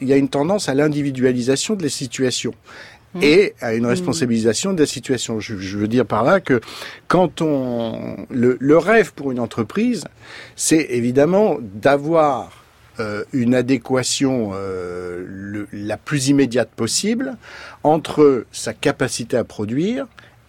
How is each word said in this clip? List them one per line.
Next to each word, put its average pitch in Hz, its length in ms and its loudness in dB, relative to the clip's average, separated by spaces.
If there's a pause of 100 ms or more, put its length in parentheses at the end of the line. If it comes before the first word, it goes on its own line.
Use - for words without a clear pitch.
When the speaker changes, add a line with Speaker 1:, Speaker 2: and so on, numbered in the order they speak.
Speaker 1:
y 135 120 2
a 139 40 6
une 139 120 2
tendance 165 400 0
à 131 60 -2
l'individualisation 135 1000 0
de 185 80 -8
la 143 60 -2
situation. 127 640 -4 (600)
Speaker 2:
Mmh. - 100 -2
Speaker 1:
Et 160 380 4
à 117 120 -2
une 117 120 0
Speaker 2:
Mmh. - 20 0
Speaker 1:
responsabilisation 120 840 0
de 165 80 2
la 143 40 6
situation. 120 540 -6
Je, 104 180 -8
je 95 200 -8
veux 104 100 0
dire 117 180 2
par 123 180 0
là 180 180 4
que 127 180 2 (480)
quand 170 340 2
on, 120 760 -2 (120)
le, 123 300 2
le 143 180 6
rêve 196 360 2
pour 139 180 -6
une 123 80 -4
entreprise, 185 640 -2 (540)
c'est 156 320 2
évidemment 143 720 2
d'avoir, 139 880 0 (480)
euh, 107 320 -6
une 123 240 2
adéquation, 127 960 0
euh, 90 720 -8
le, 101 460 -10
la 104 240 -6
plus 135 320 -4
immédiate 127 420 4
possible 233 680 -4 (460)
entre 147 680 4
sa - 220 -8
capacité 127 640 -2
à 110 80 0
produire 165 600 -4 (440)